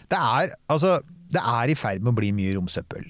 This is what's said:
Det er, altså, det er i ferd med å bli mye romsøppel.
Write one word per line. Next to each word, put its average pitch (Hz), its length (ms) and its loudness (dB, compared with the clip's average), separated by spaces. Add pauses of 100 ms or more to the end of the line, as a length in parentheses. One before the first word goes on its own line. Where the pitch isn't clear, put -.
(100)
Det 104 80 2
er, 135 360 0 (140)
altså, 160 300 2 (300)
det 175 160 0
er 117 240 0
i 156 80 2
ferd 98 240 -4
med 117 140 2
å - 20 2
bli 104 160 0
mye 95 240 0
romsøppel. - 540 -6